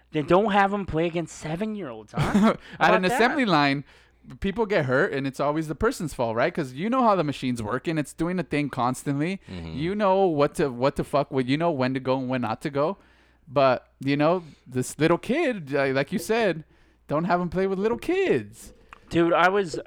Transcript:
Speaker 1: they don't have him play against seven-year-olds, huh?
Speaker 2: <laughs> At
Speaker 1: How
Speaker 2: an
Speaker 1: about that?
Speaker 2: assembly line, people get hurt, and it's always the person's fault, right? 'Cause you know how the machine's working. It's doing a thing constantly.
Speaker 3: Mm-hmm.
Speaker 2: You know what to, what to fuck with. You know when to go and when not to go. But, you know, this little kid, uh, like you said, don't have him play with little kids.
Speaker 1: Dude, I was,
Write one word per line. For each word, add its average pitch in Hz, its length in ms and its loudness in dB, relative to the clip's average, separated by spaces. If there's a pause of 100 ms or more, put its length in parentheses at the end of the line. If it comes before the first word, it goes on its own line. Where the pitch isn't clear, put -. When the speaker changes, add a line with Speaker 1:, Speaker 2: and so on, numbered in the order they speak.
(120)
Speaker 1:
they 156 100 -2
don't 185 300 2
have 196 220 2
him 202 120 -4
play 160 220 -2
against 165 300 -6
seven-year-olds, 165 800 -8
huh? 156 60 -2 (460)
Speaker 2:
<laughs> - 120 -16
At 156 80 4
Speaker 1:
How 170 60 6
Speaker 2:
an 190 40 4
Speaker 1:
about 190 60 0
that? 185 100 2
Speaker 2:
assembly 254 320 2
line, 143 380 2 (580)
people 196 240 -2
get 185 200 0
hurt, 131 280 2
and 135 120 -4
it's 131 140 -6
always 151 280 -2
the 151 80 -8
person's 214 380 -2
fault, 117 220 -2
right? 143 180 2
'Cause 131 200 -6
you 165 160 -6
know 262 140 0
how 214 120 4
the 175 80 2
machine's 127 400 -4
working. 131 340 -4
It's 147 160 -4
doing 175 240 -4
a 175 60 -2
thing 147 260 -2
constantly. 143 720 -2 (100)
Speaker 3:
Mm-hmm. 82 280 -10
Speaker 2:
You 170 180 -2
know 196 320 4
what 147 280 2
to, 151 140 0
what 123 280 0
to 160 60 -2
fuck 143 280 -2
with. 135 160 0
You 139 100 2
know 170 140 0
when 131 240 0
to 135 40 -4
go 131 200 0
and 131 100 -6
when 127 120 -2
not 110 200 -4
to 160 80 -6
go. 147 280 -2 (500)
But, 131 400 2 (140)
you 139 160 2
know, 165 260 2 (240)
this 127 320 -6
little 165 180 4
kid, 214 560 -2
uh, 139 200 2
like 135 180 0
you 190 80 -2
said, 208 440 0 (440)
don't 151 160 -2
have 180 160 0
him 180 100 -4
play 180 160 -2
with 190 140 -2
little 220 180 0
kids. 220 760 -4 (360)
Speaker 1:
Dude, 170 220 2
I 170 160 6
was, 185 400 -2